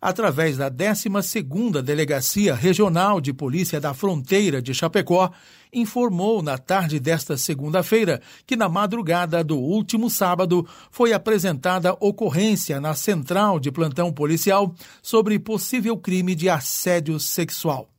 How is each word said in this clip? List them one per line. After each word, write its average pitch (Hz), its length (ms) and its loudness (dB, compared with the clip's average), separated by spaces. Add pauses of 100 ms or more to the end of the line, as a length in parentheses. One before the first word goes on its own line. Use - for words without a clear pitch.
através 165 560 0
da 139 120 -2
décima 202 520 -2
segunda 185 640 -2
Delegacia 147 720 0
Regional 185 680 2
de 139 120 -4
Polícia 147 480 -2
da 143 120 -2
Fronteira 165 680 0
de 127 100 -6
Chapecó, 175 600 0 (400)
informou 220 680 0
na 147 160 -4
tarde 165 420 0
desta 156 360 -2
segunda-feira 160 880 0 (240)
que - 80 -2
na 226 140 0
madrugada 175 760 0
do 156 160 -2
último 214 500 -2
sábado 180 560 2 (280)
foi 233 200 2
apresentada 185 800 0
ocorrência 202 880 0
na 151 140 -2
Central 185 640 0
de 139 140 -2
Plantão 165 400 -2
Policial 165 600 2 (300)
sobre 214 380 2
possível 220 580 -2
crime 185 380 0
de 165 120 0
assédio 160 720 0
sexual. 156 680 -4 (100)